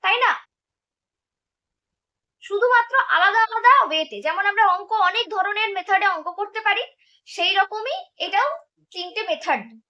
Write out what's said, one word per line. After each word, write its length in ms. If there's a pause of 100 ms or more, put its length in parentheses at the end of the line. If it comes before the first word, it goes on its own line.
তাই 140
না? 140 (2000)
শুধুমাত্র 500 (140)
আলাদা 340
আলাদা 360
ওয়েতে, 420
যেমন 260
আমরা 220
অঙ্ক 220 (100)
অনেক 300
ধরনের 420
মেথডে 360
অঙ্ক 240
করতে 280
পারি, 220 (460)
সেই 260
রকমই 420 (220)
এটাও 300 (440)
তিনটে 300
মেথড 400 (280)